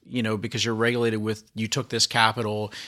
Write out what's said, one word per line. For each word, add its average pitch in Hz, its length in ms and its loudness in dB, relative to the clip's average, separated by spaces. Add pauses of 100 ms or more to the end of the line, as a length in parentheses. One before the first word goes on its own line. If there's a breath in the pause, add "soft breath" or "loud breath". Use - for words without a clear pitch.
you 123 160 -2
know, 110 140 0
because 107 300 -2
you're 117 100 0
regulated 113 460 2
with, 107 340 -4
you 113 140 -2
took 123 180 -2
this 117 200 0
capital 107 640 2 (140 loud breath)